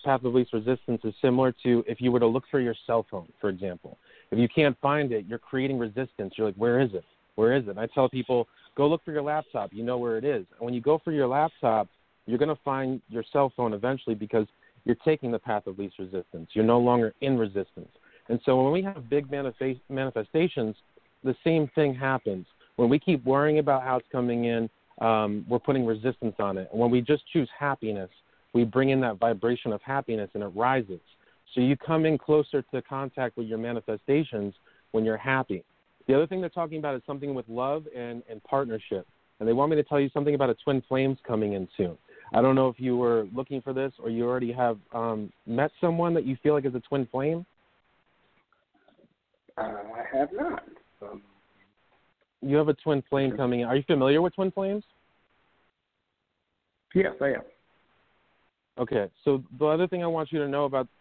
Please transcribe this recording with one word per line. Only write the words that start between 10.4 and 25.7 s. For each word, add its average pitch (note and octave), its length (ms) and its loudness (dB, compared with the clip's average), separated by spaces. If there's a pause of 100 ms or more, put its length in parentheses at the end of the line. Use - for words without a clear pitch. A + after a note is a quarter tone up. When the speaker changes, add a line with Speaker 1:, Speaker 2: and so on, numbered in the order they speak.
Speaker 1:
And - 20 -18
when A#2+ 140 -4
you A#2+ 80 -4
go D3+ 200 4
for E3+ 80 -6
your C#3+ 160 2
laptop, B2 640 0 (380)
you're A#2 120 0
gonna D#3 260 0
find C3+ 440 -2
your A2+ 240 -8
cell C#3 240 2
phone A#2 160 0
eventually A#2+ 420 -4
because G#2 320 -2 (380)
you're A#2 120 2 (100)
taking D3 240 2
the A2+ 80 -2
path G#2+ 280 -4
of G2 120 -8
least G2+ 200 -8
resistance. F#2 540 -10
You're A2 140 4
no A#2+ 140 6
longer A#2+ 420 2
in C3+ 160 2
resistance. G2 500 -4 (400)
And A#2 160 0
so C3 180 4
when C#3 120 4
we F#3 80 0
have F3 260 -10
big C#3 220 -2
manifest-, C3 580 -4
manifestations, C3 880 -2 (480)
the C3 180 0
same E3 320 2
thing D3 200 2
happens. B2+ 500 -2 (320)
When A#2+ 140 4
we D3 80 4
keep C#3+ 260 0
worrying C#3+ 340 4
about C3+ 260 2
how C3 120 0
it's - 160 -4
coming B2 320 0
in, A#2 240 0 (320)
um, G#2+ 480 0
we're A#2+ 100 2
putting C3+ 280 0